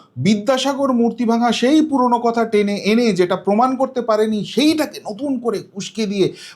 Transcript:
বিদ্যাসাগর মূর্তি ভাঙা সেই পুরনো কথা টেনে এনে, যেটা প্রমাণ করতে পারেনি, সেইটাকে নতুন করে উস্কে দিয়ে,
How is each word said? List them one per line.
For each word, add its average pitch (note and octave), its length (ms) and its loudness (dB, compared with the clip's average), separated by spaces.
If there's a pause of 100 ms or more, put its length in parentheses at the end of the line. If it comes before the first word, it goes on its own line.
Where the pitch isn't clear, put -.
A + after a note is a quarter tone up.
(160)
বিদ্যাসাগর B3+ 760 0
মূর্তি A#3 320 0
ভাঙা A#3 280 2
সেই C4 280 2
পুরনো B3+ 380 2
কথা A#3 260 0
টেনে G#3 320 0
এনে, A3 360 2
যেটা F3+ 240 2
প্রমাণ A3+ 400 0
করতে C4 260 -2
পারেনি, A3 420 0
সেইটাকে D4+ 560 0 (100)
নতুন B3+ 300 -6
করে G#3+ 220 -4 (120)
উস্কে G3+ 320 -6
দিয়ে, G3 260 0 (240)